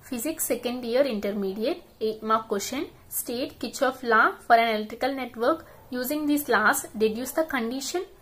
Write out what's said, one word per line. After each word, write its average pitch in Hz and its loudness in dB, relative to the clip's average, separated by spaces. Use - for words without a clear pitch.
Physics 294 -4
second 240 -2
year 240 2
intermediate, 208 -2
eight 220 -2
mark 220 0
question. 254 -4
State 262 -6
Kirchhoff 254 -2
law 240 4
for 240 10
an 226 4
electrical 233 -4
network. 254 -2
Using 254 -4
these 294 0
laws, 220 4
deduce 220 0
the 320 2
condition 277 -4